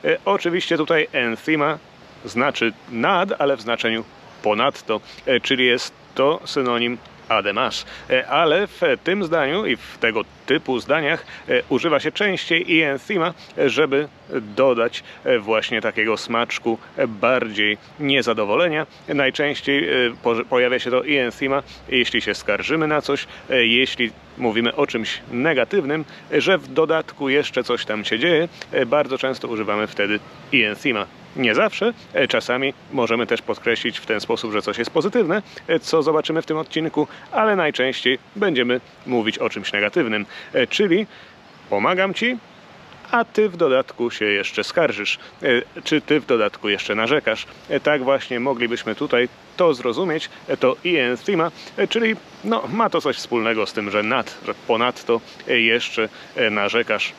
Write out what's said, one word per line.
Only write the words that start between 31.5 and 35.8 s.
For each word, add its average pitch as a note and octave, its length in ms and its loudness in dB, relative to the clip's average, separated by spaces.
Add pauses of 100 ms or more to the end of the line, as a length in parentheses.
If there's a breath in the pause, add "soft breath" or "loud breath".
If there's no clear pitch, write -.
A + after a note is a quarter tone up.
zawsze, G#3 380 0 (220 loud breath)
e, C3 140 2
czasami B2+ 460 -2 (180)
możemy A#2 340 0
też A2+ 160 0
podkreślić - 560 -2
w - 80 -12
ten G#2+ 140 -2
sposób, A2+ 320 -4
że G#2 100 0
coś G#2 160 -4
jest A#2 120 -4
pozytywne, G3 520 0 (260 loud breath)
e, D#3+ 100 2
co D#3+ 240 2